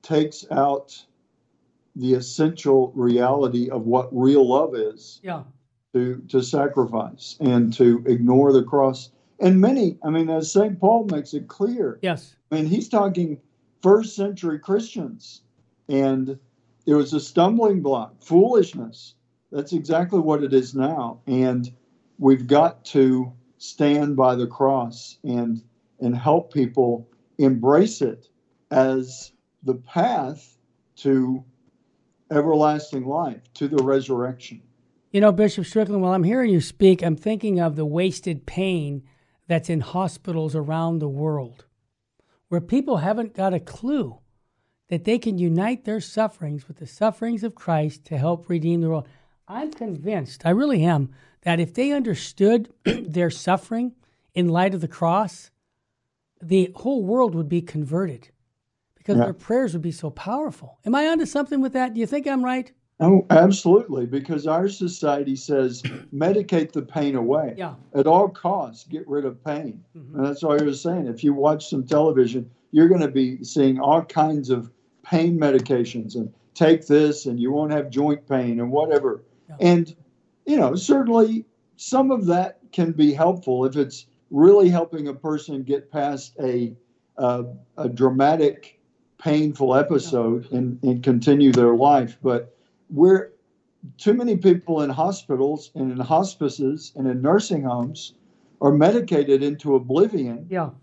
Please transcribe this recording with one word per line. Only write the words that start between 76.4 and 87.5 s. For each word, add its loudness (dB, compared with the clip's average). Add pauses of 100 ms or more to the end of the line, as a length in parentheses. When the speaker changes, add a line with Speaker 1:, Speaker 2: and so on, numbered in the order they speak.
Speaker 1:
"Take 4
this 2
and -4
you -2
won't -2
have -4
joint -2
pain," -2
and -4
whatever. 0 (240)
Speaker 2:
Yeah. -20
Speaker 1:
And, 2 (520)
you 0
know, 2
certainly 2 (320)
some 0
of -2
that -2 (120)
can -2
be 4
helpful 0
if -4
it's -6 (240)
really 8
helping -2
a -8
person -8
get -4
past -6
a, -4 (440)
uh, -2 (340)